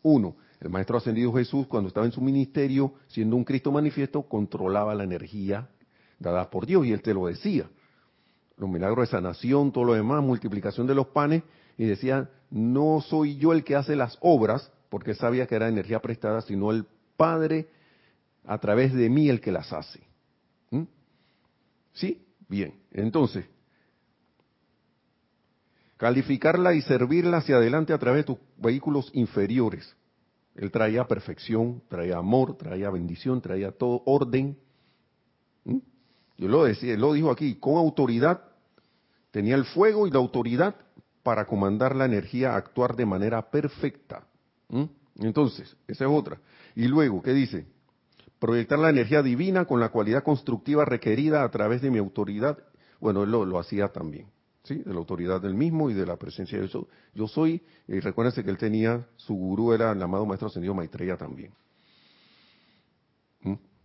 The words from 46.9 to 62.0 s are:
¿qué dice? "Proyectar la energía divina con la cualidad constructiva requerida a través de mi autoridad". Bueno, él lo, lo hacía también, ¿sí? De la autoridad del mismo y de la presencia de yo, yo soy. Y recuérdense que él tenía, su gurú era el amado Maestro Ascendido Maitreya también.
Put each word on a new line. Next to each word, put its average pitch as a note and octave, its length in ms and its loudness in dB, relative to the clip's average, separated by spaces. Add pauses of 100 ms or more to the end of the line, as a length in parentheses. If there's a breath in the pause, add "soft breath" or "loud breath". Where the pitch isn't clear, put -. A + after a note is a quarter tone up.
¿qué B2+ 120 0
dice? B2+ 340 0 (720 soft breath)
"Proyectar A#2 400 2
la D#3+ 100 4
energía C#3 320 4
divina E3+ 440 2
con B2 140 0
la A2+ 100 2
cualidad A2+ 340 0
constructiva C#3+ 600 0
requerida C3+ 580 0
a A#2 80 -2
través A2+ 300 -2
de C3+ 100 0
mi A2+ 80 2
autoridad". G#2 580 -2 (420 soft breath)
Bueno, G2+ 240 0
él G#2 80 0
lo, A2+ 140 2
lo F#2 140 -2
hacía G2+ 300 -2
también, D#2+ 380 -10 (360)
¿sí? C#3 120 -8
De E3 180 -8
la F2 60 -4
autoridad F2 420 -4
del F#2+ 140 -4
mismo D#3 340 0
y A2 40 -2
de F#2+ 120 -2
la F2 120 -6
presencia - 420 -10
de G2 80 -4
yo, - 200 -10 (260 soft breath)
yo G#2+ 140 -6
soy. D#3+ 340 0 (260 soft breath)
Y G2 120 -4
recuérdense A2+ 440 -2
que F#2+ 80 -4
él F#2+ 60 -4
tenía, A2+ 500 -2 (100)
su - 160 -10
gurú G2 400 0
era A2+ 180 2
el G2 100 -2
amado G2 240 -2
Maestro G#2 220 -6
Ascendido F#2 260 -6
Maitreya F2+ 440 -6
también. E2 340 -14 (1900 soft breath)